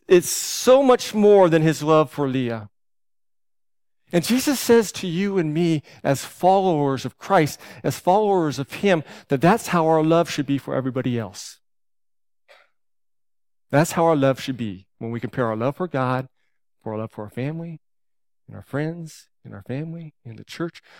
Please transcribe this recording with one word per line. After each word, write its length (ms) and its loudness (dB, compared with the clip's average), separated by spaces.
it's 220 6
so 540 2
much 320 2
more 340 6
than 140 2
his 180 0
love 300 2
for 160 -4
Leah. 420 -6
And 120 2
Jesus 360 0
says 340 2
to 140 -8
you 320 -2
and 120 -2
me 300 0
as 200 0
followers 840 0
of 120 -10
Christ, 420 0
as 160 -4
followers 600 0
of 120 -8
him, 320 0
that 120 0
that's 280 2
how 180 2
our 160 4
love 260 2
should 160 -4
be 140 -2
for 160 -8
everybody 420 -4
else. 420 -12
That's 220 0
how 120 0
our 100 2
love 240 0
should 160 -8
be 300 -10
when 120 -8
we 80 -6
compare 280 -4
our 100 -4
love 180 -4
for 120 -6
God, 420 -4
for 120 -10
our 60 -6
love 120 -10
for 140 -12
our 40 -16
family, 520 -10
and 80 -18
our 60 -16
friends, 640 -10
and 100 -18
our 100 -16
family, 500 -12
and 140 -18
the 80 -20
church, 360 -10